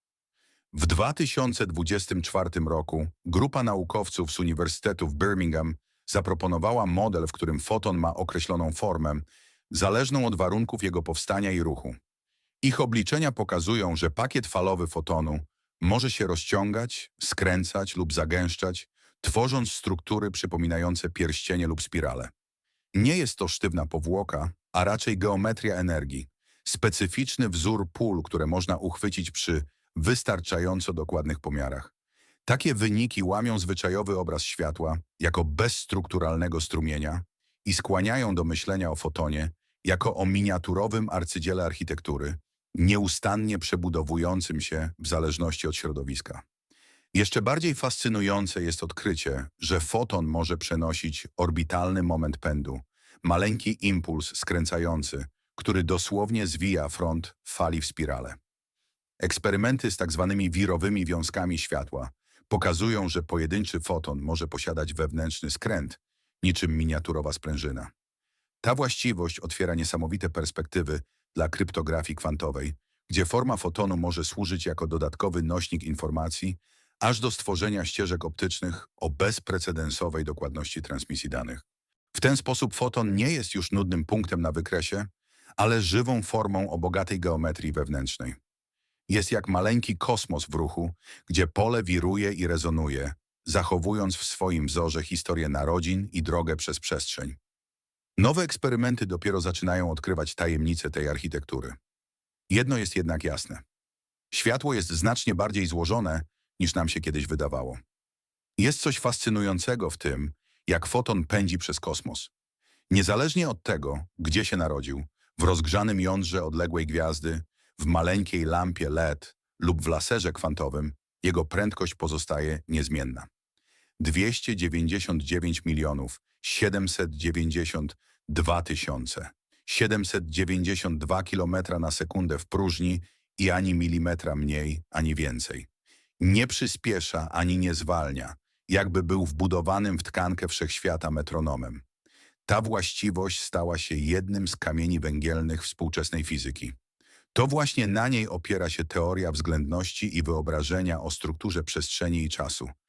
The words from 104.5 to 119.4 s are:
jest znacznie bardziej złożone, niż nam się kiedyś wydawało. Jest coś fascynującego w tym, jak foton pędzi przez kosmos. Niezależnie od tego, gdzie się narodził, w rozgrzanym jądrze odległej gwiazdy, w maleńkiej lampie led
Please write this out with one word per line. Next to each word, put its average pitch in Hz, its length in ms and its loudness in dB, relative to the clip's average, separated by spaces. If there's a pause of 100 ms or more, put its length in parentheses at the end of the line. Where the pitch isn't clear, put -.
jest 92 140 0
znacznie 95 460 2
bardziej 101 320 0
złożone, 85 580 0 (360)
niż 85 140 2
nam 85 140 2
się 80 120 -2
kiedyś 73 260 -2
wydawało. 69 520 -4 (800)
Jest 123 220 4
coś 139 180 0
fascynującego 104 920 0
w - 80 -8
tym, 71 340 -2 (340)
jak 85 200 2
foton 113 380 2
pędzi 92 340 2
przez - 220 -4
kosmos. - 500 -6 (600)
Niezależnie 131 580 4
od 107 140 -6
tego, 73 420 -2 (140)
gdzie 85 260 2
się - 120 -2
narodził, 71 480 -2 (340)
w - 40 0
rozgrzanym 92 580 4
jądrze 92 440 0
odległej 82 420 0
gwiazdy, 80 560 0 (360)
w 78 60 -6
maleńkiej 85 600 2
lampie 85 460 0
led 78 460 -2 (240)